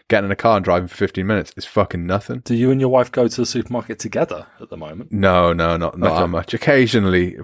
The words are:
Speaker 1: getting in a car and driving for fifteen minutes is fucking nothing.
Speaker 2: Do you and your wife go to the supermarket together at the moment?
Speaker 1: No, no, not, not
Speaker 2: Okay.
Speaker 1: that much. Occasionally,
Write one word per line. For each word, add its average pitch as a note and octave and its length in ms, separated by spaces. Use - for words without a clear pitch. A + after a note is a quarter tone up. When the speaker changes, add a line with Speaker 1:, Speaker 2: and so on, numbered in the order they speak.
Speaker 1:
getting G2+ 160
in G2 60
a G2 40
car A2+ 220
and F#2 80
driving F2+ 240
for - 80
fifteen F#2+ 300
minutes G#2 280
is - 80
fucking F#2 420
nothing. G2+ 380
Speaker 2:
Do A#2+ 120
you B2 160
and C3+ 100
your C3 80
wife B2+ 200
go A#2+ 200
to - 120
the A#2 40
supermarket A#2 540
together G#2+ 460
at - 100
the - 60
moment? D#2+ 380
Speaker 1:
No, F2+ 400
no, E2+ 240
not, E2+ 200
not F2 140
Speaker 2:
Okay. D#2+ 100
Speaker 1:
that F2 60
much. F2 260
Occasionally, G#2+ 920